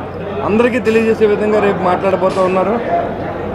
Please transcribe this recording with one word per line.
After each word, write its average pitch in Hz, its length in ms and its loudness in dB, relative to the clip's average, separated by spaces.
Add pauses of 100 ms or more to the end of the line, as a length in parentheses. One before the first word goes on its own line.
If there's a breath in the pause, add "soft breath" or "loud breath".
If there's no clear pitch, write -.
(480)
అందరికీ 233 400 2
తెలియజేసే 220 460 2
విధంగా 214 340 0
రేపు 180 220 0
మాట్లాడబోతూ 185 600 0
ఉన్నారు. 190 260 0 (800)